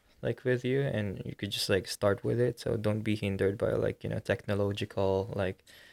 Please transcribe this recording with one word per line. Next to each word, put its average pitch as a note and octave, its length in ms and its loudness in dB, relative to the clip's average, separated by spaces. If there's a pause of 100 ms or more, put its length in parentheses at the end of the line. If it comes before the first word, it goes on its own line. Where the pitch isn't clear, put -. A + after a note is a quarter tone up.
(220)
like, A#2+ 220 -2
with B2+ 200 2
you, C3 180 2
and G#2 420 -2
you - 100 -8
could G2+ 160 -6
just, - 180 -2
like, F#2+ 200 2
start G2+ 360 0
with A#2 160 2
it. B2 200 0
So - 160 0
don't G#2+ 240 0
be G#2+ 160 0
hindered G2 420 0
by, G#2+ 140 2
like, A2 320 0
you G#2+ 60 -4
know, A2 100 -2
technological, G2+ 1120 0
like, F#2+ 300 -4 (280)